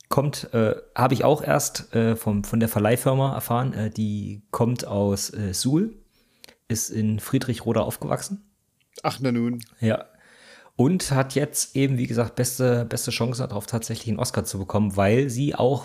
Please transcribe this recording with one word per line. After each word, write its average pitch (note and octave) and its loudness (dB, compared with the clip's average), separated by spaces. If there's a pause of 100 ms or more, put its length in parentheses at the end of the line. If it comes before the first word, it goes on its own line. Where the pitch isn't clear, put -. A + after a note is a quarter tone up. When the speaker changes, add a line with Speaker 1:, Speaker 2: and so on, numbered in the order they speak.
Speaker 1:
kommt, - 0
äh, A2 4 (220)
habe C3 4
ich A#2+ 0
auch C3+ 4
erst, - -2
äh, A2+ 2
vom, G#2 -2
von A#2 0
der A2 2
Verleihfirma C3 2
erfahren. B2+ -2
Äh, G#2+ -2
die G#2 -4
kommt A#2+ 0
aus, G2+ 0
äh, G2+ -4
Suhl, D#3+ 0 (720)
ist A2 -4
in G#2+ 0
Friedrichroda A#2 -2
aufgewachsen. - -4 (600)
Speaker 2:
Ach, D3+ -4
na C3 0
nun. A#2+ 0 (200)
Speaker 1:
Ja. A2 0 (720)
Und D#3+ 2
hat C3 0
jetzt - -2
eben, C3+ 2
wie A#2+ -2
gesagt, A2+ -2
beste, B2 2
beste A#2 -4
Chance B2 -2
darauf, G#2 -6
tatsächlich A2+ -6
einen G#2 0
Oscar A#2 -2
zu - -6
bekommen, G2 0
weil A2 4
sie C3 -2
auch B2+ 2